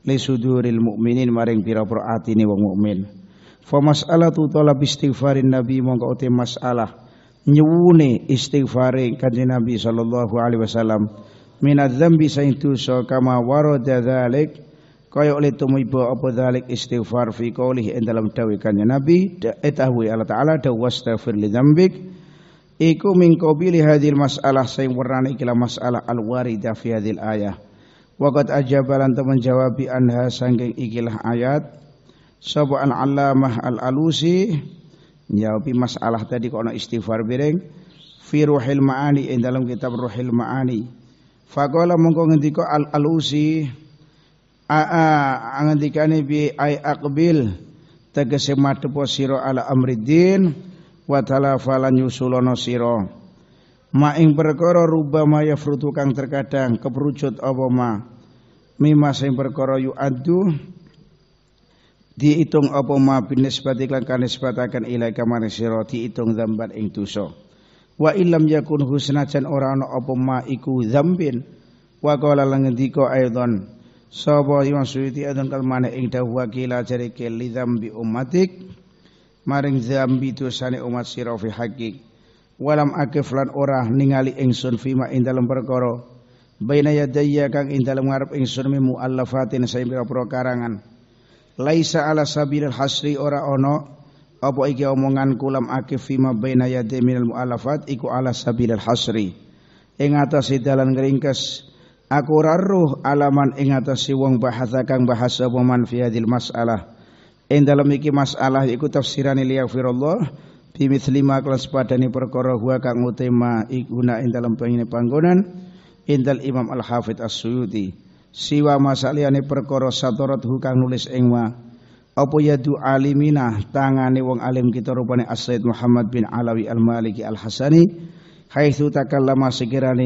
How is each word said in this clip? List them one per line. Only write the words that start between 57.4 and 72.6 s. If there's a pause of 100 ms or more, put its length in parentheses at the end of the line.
apa
ma, (800)
mima,
sing
perkara,
yu'addu, (1600)
diitung
apa
ma,
binisbati,
lan
kanisbataken,
ilaika,
maring
sira,
diitung
dzamban,
ing
dosa. (640)
Wa
illam
yakun,
husnajan
ora
ana
apa
ma
iku
dzambin. (560)
Wa
qala,
lan